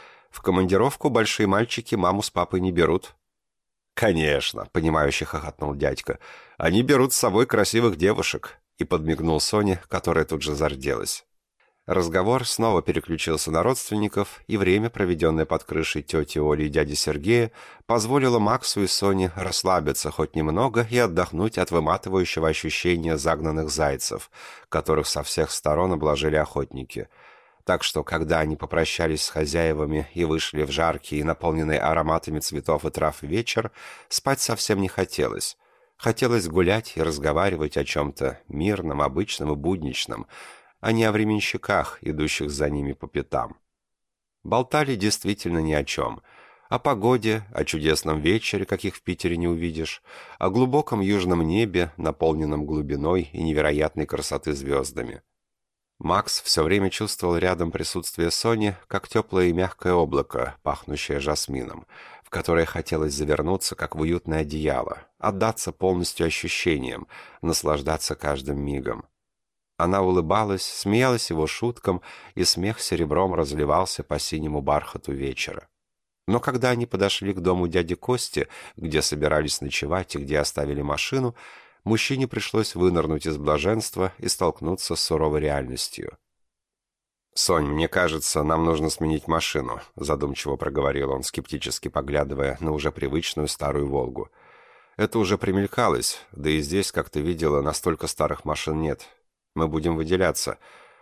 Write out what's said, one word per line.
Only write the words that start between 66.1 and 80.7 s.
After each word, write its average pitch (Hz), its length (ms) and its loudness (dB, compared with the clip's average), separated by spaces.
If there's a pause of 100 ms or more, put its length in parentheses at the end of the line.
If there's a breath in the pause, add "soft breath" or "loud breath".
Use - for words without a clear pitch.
ощущениям, 71 800 -2 (340 loud breath)
наслаждаться 76 760 0
каждым 71 440 -4
мигом. 67 480 -6 (720)
Она 90 240 2
улыбалась, 92 640 2
смеялась 117 640 2
его 80 160 0
шуткам, 98 560 -2 (320 loud breath)
и 87 100 0
смех 92 380 0
серебром 85 540 2
разливался 78 680 0
по 76 140 -2
синему 76 440 -4
бархату 71 520 -2
вечера. - 560 -6 (580)
Но 110 120 4
когда 127 320 0
они 120 160 0
подошли 98 460 0
к 92 60 -6
дому 90 280 2
дяди 85 280 0
Кости, - 520 -2 (280 loud breath)
где 78 260 0
собирались 76 600 0
ночевать 73 540 -4
и 76 40 -4
где 71 200 0
оставили 71 420 -2